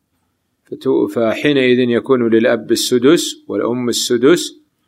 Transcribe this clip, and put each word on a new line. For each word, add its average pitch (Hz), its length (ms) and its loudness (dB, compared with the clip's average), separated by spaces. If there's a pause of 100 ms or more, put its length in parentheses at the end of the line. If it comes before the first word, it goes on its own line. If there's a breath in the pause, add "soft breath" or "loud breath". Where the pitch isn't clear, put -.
(640)
فتو-، - 440 -2
فحينئذ 123 720 0
يكون 120 500 0
للأب 113 420 0
السدس، 127 760 0
والأم 120 420 -4
السدس، 123 720 0 (260)